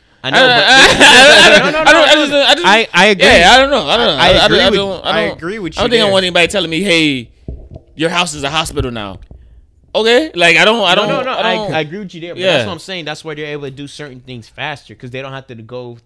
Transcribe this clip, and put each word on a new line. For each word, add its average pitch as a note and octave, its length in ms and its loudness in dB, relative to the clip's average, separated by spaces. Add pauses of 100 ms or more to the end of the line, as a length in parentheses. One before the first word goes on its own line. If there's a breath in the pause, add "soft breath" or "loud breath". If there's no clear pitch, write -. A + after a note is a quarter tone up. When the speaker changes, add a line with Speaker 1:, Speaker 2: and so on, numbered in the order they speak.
(240)
Speaker 1:
I C3 80 -6
know, G#3+ 60 2
Speaker 2:
I, C4 100 4
Speaker 1:
but B3 60 4
Speaker 2:
I, A3 120 2
I, D4 920 6
I, - 20 6
Speaker 1:
<laughs> - 0 -
No, C4 60 -2
no, D4 60 -2
no, D#4 180 0
Speaker 2:
I D4+ 40 8
don't, D#4 160 4
I D4 60 4
Speaker 1:
no, D4+ 120 0
Speaker 2:
just, C#4+ 60 -4 (160)
I C#4+ 60 4
just, F4 100 -4
Speaker 1:
I, D#4+ 280 2
I F3+ 140 4
agree. G#3 200 2
Speaker 2:
yeah, G3 240 6
I B3 80 6
don't C4+ 100 2
know. A#3 180 -2
I F3 100 0
don't A#3 100 0
know. E3+ 80 0
Speaker 1:
I E3 140 0
Speaker 2:
I, - 20 4
I, - 140 2
Speaker 1:
agree - 160 2
Speaker 2:
I - 80 2
Speaker 1:
with, G3+ 100 0
Speaker 2:
don't, G3 260 -6
I D#3 40 -6
Speaker 1:
I E3 180 -2
Speaker 2:
don't, - 100 -10
Speaker 1:
agree G3+ 220 -10
with D#3+ 180 -10
Speaker 2:
I F#3 40 -2
don't G#3+ 40 0
Speaker 1:
you A#3+ 60 -2
Speaker 2:
think A3+ 100 2
I G#3+ 40 0
Speaker 1:
there. G3 80 0
Speaker 2:
want F#3+ 120 0
anybody E3+ 220 0
telling F3 240 -4
me, E3 100 -4
"Hey, D#3 500 -2 (640)
your D#3+ 140 -4
house F3 240 -4
is D3+ 100 -12
a C#3 60 -4
hospital D3 400 -6
now." G2+ 300 -12 (760)
Okay, A#3 400 0
like, E3+ 240 2
I E3+ 80 2
don't, A3 180 0
I F3+ 120 0
Speaker 1:
No, G3+ 60 0
Speaker 2:
don't, G#3+ 80 -2
Speaker 1:
no, - 140 -4
no, B3+ 80 -6
Speaker 2:
I - 200 -4
Speaker 1:
I, - 40 -2
Speaker 2:
don't G#3+ 180 -6
Speaker 1:
I D#3+ 80 -2
agree D#3 180 -10
with G3 160 -16
you D#3+ 60 -16
there, E3+ 120 -14
but E3+ 80 -12
Speaker 2:
Yeah. F#3 120 0
Speaker 1:
that's B2 140 0
what G2+ 60 -8
I'm D#3+ 60 -14
saying. F3 260 -12
That's D3+ 180 -12
why D#3 120 -12
they're D3+ 100 -12
able D3 200 -10
to C3+ 60 -12
do C#3 160 -16
certain C3 340 -18
things B2+ 280 -18
faster C3+ 460 -14
'cause B2 160 -18
they C3 100 -12
don't C3+ 100 -14
have C3+ 160 -16
to B2 80 -18
go A#2+ 400 -16 (100)